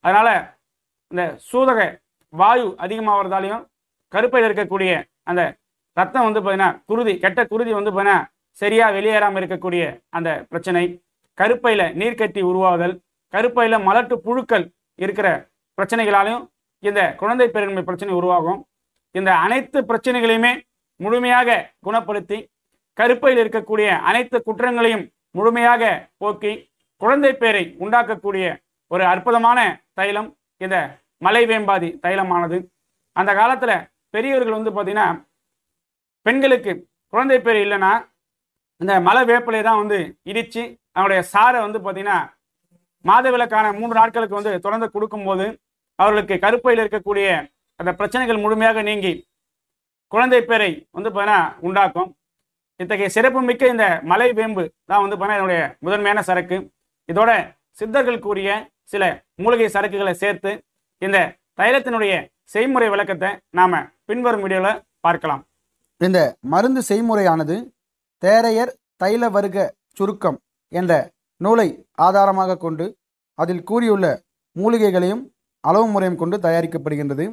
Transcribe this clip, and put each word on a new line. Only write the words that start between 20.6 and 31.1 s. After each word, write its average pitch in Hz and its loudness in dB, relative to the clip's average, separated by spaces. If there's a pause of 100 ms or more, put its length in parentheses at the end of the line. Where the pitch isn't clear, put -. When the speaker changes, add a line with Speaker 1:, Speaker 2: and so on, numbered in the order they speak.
Speaker 1:
முழுமையாக 247 0 (320)
குணப்படுத்தி, 208 -6 (580)
கருப்பையில் 240 2
இருக்கக்கூடிய 214 -2 (120)
அனைத்து 240 0
குற்றங்களையும் 233 -2 (300)
முழுமையாக 233 2 (340)
போக்கி, 208 -4 (480)
குழந்தை 269 2
பேரை 220 0 (140)
உண்டாக்கக்கூடிய 196 -2 (460)
ஒரு 185 0
அற்புதமான 233 2 (340)
தைலம் 202 -4 (300)
இந்த 185 -2 (440)